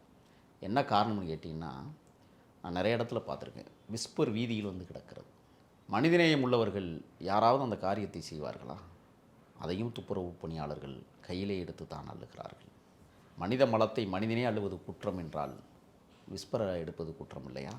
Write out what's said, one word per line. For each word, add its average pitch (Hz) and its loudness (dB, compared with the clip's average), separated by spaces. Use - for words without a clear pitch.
என்ன 104 0
காரணம்னு 104 2
கேட்டிங்கன்னா, 80 -6
நான் 87 -6
நிறைய 98 4
இடத்துல 117 -2
பார்த்துருக்கேன், - -10
விஸ்பர் 131 0
வீதியில் 110 -2
வந்து 92 -6
கிடக்கிறது. - -16
மனிதநேயம் 160 6
உள்ளவர்கள் 101 2
யாராவது 113 6
அந்த 107 0
காரியத்தை 98 -2
செய்வார்களா? 69 -8
அதையும் 95 -4
துப்புரவு 92 -6
பணியாளர்கள் 73 -8
கையிலே 95 -4
எடுத்து 82 -8
தான் 73 -10
அள்ளுகிறார்கள். - -14
மனித 127 6
மலத்தை 110 4
மனிதனே 110 0
அள்ளுவது 101 0
குற்றம் 92 -4
என்றால், 76 -6
விஸ்பரை 98 -2
எடுப்பது 82 -6
குற்றம் 69 -12
இல்லையா? 67 -8